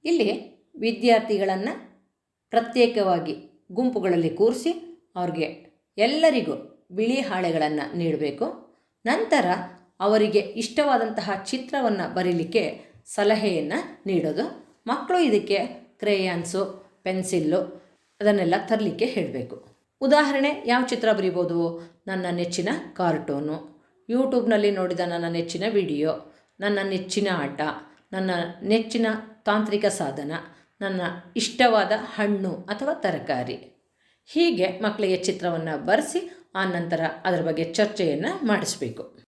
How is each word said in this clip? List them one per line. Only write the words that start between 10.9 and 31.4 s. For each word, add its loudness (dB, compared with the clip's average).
ಚಿತ್ರವನ್ನ -2
ಬರೀಲಿಕ್ಕೆ 0
ಸಲಹೆಯನ್ನ 2
ನೀಡೋದು. -2
ಮಕ್ಕಳು 0
ಇದಕ್ಕೆ 4
ಕ್ರೇಯಾನ್ಸು, -2
ಪೆನ್ಸಿಲ್ಲು -2
ಅದನ್ನೆಲ್ಲ 4
ತರಲಿಕ್ಕೆ 0
ಹೇಳ್ಬೇಕು. -6
ಉದಾಹರಣೆ, 4
ಯಾವ 4
ಚಿತ್ರ 2
ಬರಿಬೋದು? 0
ನನ್ನ -4
ನೆಚ್ಚಿನ -2
ಕಾರ್ಟೂನು, -2
YouTube-ನಲ್ಲಿ 4
ನೋಡಿದ -2
ನನ್ನ -2
ನೆಚ್ಚಿನ -4
ವಿಡಿಯೋ, -2
ನನ್ನ 0
ನೆಚ್ಚಿನ -2
ಆಟ, -4
ನನ್ನ -2
ನೆಚ್ಚಿನ 0
ತಾಂತ್ರಿಕ 2
ಸಾಧನ, -4
ನನ್ನ -4
ಇಷ್ಟವಾದ 2